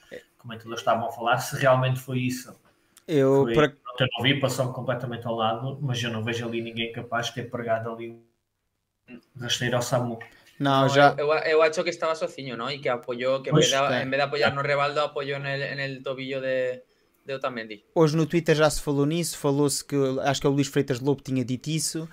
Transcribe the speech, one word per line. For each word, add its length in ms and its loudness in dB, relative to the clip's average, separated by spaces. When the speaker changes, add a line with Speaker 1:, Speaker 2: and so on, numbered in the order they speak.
Speaker 1:
comentadores 440 -12
estavam 260 0
a 60 -6
falar, 260 0
se 160 -6
realmente 460 4
foi 180 -4
isso. 340 -4
Speaker 2:
Eu, 380 6
Speaker 1:
Foi, 100 0
Speaker 2:
por 120 6
ac-, 100 -2
Speaker 1:
pronto, 240 -8
eu 160 2
não 80 -4
vi, 160 4
passou-me 320 0
completamente 560 -6
ao 80 -2
lado, 440 -2
mas 220 -2
eu 80 -2
não 140 -4
vejo 200 -2
ali 160 -4
ninguém 300 -6
capaz 360 -6
de 80 -8
ter 140 -8
pregado 400 -4
ali 320 -10
um 40 -12
rasteiro 360 -2
ao 60 0
Samu. 360 -2
Speaker 2:
Não, 260 4
Speaker 3:
No, 40 6
Speaker 2:
já 300 6
Speaker 3:
eu, 80 0
eu, 120 2
eu 240 4
acho 200 2
que 80 -2
estava 240 -2
sozinho, 420 -8
não? 140 -6
E 80 -8
que 100 -6
apoiou, 540 -2
que 80 -6
en 20 -2
Speaker 1:
Pois, 160 6
Speaker 3:
vez 200 2
de, 60 0
Speaker 2:
é. 80 -2
Speaker 3:
en 80 -6
vez 120 0
de 0 -
apoiar 300 0
Speaker 1:
é. 20 -4
Speaker 3:
no 80 -2
Rivaldo, 380 0
apoiou 380 -4
en 80 -8
el, 160 -4
en 180 -6
el 220 -8
tobillo 380 -6
de, 440 -2
de 80 -8
Otamendi. 500 -8
Speaker 2:
Hoje 220 4
no 100 2
Twitter 300 2
já 140 6
se 100 -4
falou 240 0
nisso, 320 -2
falou-se 480 2
que, 120 -4
acho 180 0
que 60 2
é 40 4
o 20 4
Luís 160 2
Freitas 320 0
Lobo 200 0
tinha 240 -2
dito 240 -6
isso, 440 -4